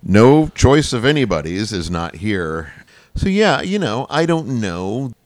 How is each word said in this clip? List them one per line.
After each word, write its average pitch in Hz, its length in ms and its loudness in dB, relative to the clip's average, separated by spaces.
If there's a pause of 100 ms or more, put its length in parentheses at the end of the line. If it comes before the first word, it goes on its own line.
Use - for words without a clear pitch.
no 135 460 6
choice 143 420 2
of 120 140 -2
anybody's, 101 640 -2
is 85 180 -6
not 85 260 -6
here. 82 580 -6 (420)
So, - 140 -2
yeah, 190 320 2
you 202 180 -4
know, 127 300 -2
I 160 160 0
don't 160 340 -2
know. 104 540 -6 (120)